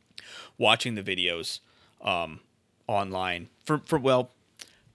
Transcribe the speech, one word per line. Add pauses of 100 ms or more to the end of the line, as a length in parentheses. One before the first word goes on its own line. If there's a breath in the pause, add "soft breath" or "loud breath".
(580 loud breath)
Watching
the
videos, (420 soft breath)
um, (480)
online (140)
for,
for,
well, (640 loud breath)